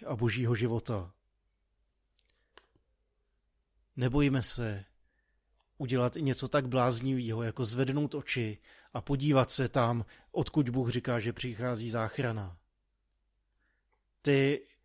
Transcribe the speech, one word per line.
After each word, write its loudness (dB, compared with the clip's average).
a -4
Božího 2
života. -2
Nebojme 2
se -2
udělat 0
i -4
něco 0
tak 0
bláznivého, 0
jako -2
zvednout 0
oči -4
a -6
podívat 4
se 0
tam, 2
odkud 0
Bůh 0
říká, -2
že -4
přichází -6
záchrana. -4
Ty 2